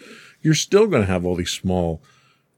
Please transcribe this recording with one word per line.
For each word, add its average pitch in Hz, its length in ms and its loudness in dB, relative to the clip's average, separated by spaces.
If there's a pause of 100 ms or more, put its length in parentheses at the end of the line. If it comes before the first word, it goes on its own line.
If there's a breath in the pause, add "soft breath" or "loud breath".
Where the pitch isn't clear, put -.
(420 loud breath)
You're 156 120 2
still 202 340 2
gonna 131 180 2
have 92 200 -2
all 90 100 -2
these 85 160 -4
small 87 500 -2 (560 soft breath)